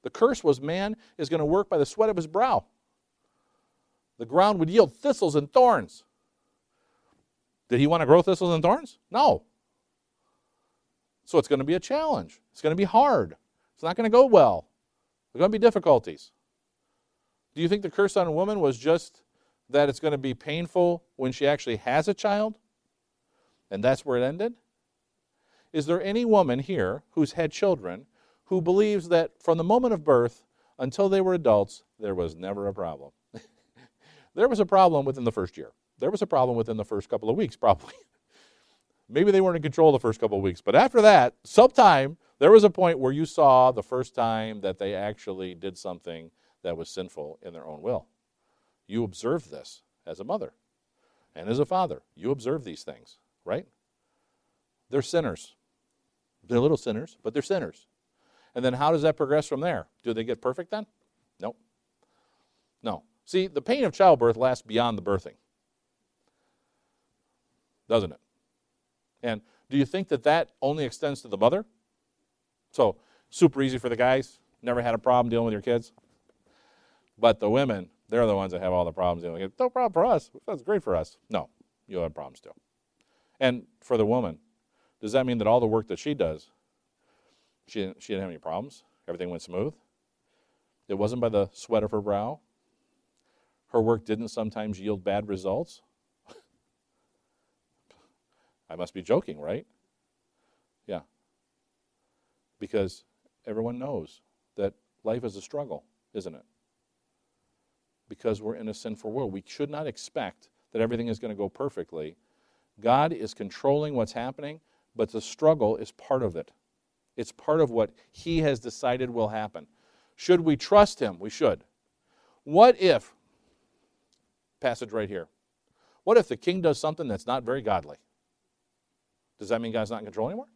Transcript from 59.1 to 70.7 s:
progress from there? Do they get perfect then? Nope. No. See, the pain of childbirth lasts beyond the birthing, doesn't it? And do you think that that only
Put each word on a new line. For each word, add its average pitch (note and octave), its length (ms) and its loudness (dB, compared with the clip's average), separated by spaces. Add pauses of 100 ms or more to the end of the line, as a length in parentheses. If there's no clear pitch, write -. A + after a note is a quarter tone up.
progress D3 300 0
from C3+ 140 -6
there? D3 260 -4 (160)
Do A#2 120 -4
they A2+ 100 -4
get A#2 160 -6
perfect C3 300 -6
then? G#3+ 160 -8 (540)
Nope. - 160 -10 (1300)
No. G2 220 -8 (200)
See, F#3+ 220 -2
the C#3+ 160 -6
pain B3+ 220 -2
of F3 80 -2
childbirth A#2+ 440 4
lasts B2+ 300 -2
beyond A2+ 320 -2
the F2+ 40 -10
birthing, F#2+ 320 -4 (2500)
doesn't G#2 220 0
it? - 100 -20 (1040)
And A2+ 180 -4 (280)
do C3+ 80 -4
you C#3 100 2
think F#3 220 -6
that C3+ 160 -4
that D#3 260 2 (100)
only D3 240 -4